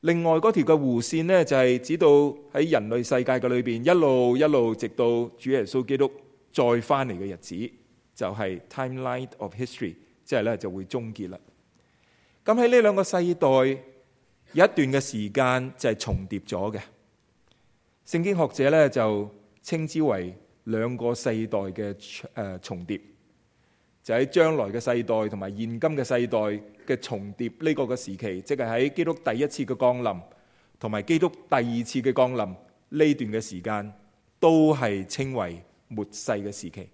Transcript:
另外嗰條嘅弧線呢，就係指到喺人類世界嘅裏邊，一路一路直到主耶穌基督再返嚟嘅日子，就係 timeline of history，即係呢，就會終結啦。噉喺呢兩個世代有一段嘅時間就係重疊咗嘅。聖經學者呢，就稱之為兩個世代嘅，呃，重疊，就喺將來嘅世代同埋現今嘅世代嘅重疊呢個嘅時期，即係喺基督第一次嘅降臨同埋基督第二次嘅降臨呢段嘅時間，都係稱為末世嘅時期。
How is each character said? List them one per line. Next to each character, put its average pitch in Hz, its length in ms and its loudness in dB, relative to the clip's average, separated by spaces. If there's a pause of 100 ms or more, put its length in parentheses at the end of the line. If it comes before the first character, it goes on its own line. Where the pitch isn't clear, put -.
另 170 220 2
外 165 100 4
嗰 165 180 4
條 185 120 2
嘅 156 160 6
弧 123 220 2
線 160 220 -2
呢， 180 200 4
就 143 140 2
係 127 220 4
指 156 180 -4
到 165 100 6 (460)
喺 156 160 2
人 113 180 2
類 117 100 -2
世 127 260 0
界 131 80 0
嘅 127 160 0
裏 123 160 0
邊， 117 200 -4
一 147 140 4
路 127 400 4
一 147 60 2
路 123 320 2
直 117 140 -6
到 120 360 0 (140)
主 127 100 -8
耶 127 160 2
穌 127 180 -2
基 135 140 -2
督 131 140 2 (420)
再 120 280 4
返 135 260 0
嚟 110 60 -8
嘅 95 200 -8
日 85 40 -14
子， 90 340 -10 (420)
就 - 140 -6
係 95 420 -6
timeline 127 580 -8 (120)
of 95 160 -10
history， 110 400 -8 (280)
即 - 120 -4
係 110 80 2
呢， 113 120 0
就 101 140 -8
會 95 160 -10
終 113 300 -8
結 92 160 -12
啦。 - 80 -18 (1040)
噉 220 80 4
喺 240 140 4
呢 240 140 8
兩 208 140 6
個 196 80 2
世 - 100 -4 (200)
代 170 140 2 (1040)
有 165 120 8
一 - 20 4
段 - 80 0
嘅 135 260 2
時 104 300 -6
間 131 480 0
就 131 100 0
係 110 80 0
重 95 300 -6
疊 101 140 -6
咗 104 360 -6
嘅。 - 40 -10 (1300)
聖 170 140 -2
經 196 120 0
學 165 120 2
者 135 240 2
呢， 156 180 6
就 107 400 0 (320)
稱 160 240 -4
之 156 160 -4
為 92 340 -2 (280)
兩 113 340 -4
個 120 160 -2
世 - 120 -8 (200)
代 107 140 -4
嘅， 98 640 -10 (100)
呃， 98 240 -8
重 90 300 -12
疊， 101 120 -6 (1000)
就 113 140 -4
喺 131 100 2
將 160 300 2
來 120 100 -2
嘅 101 140 -6
世 120 240 -2
代 110 260 -2
同 104 80 -10
埋 95 180 -8
現 113 240 -8
今 - 0 -
嘅 151 240 -2
世 123 220 0
代 110 140 -2 (480)
嘅 127 120 -2
重 101 360 -10
疊 117 160 -6 (120)
呢 160 120 2
個 139 80 -2
嘅 120 120 -4
時 98 200 -10
期， 92 260 -8
即 143 140 -4
係 127 120 -4
喺 123 240 0
基 165 120 -2
督 160 100 -2
第 117 240 -4
一 143 80 0
次 143 180 -6
嘅 123 160 -6
降 123 220 2
臨 101 180 -4 (600)
同 113 100 -6
埋 104 140 -4
基 160 160 2
督 170 100 2
第 - 280 -4
二 123 40 2
次 117 400 -4
嘅 127 100 0
降 127 220 2
臨 110 140 -2
呢 147 680 -2
段 117 180 -4
嘅 110 80 -2
時 98 220 -10
間， 104 320 -6 (460)
都 160 340 6
係 104 320 -2
稱 135 300 -8
為 85 260 -6 (280)
末 107 220 -6
世 - 200 -8
嘅 101 140 -4
時 98 260 -12
期。 95 220 -16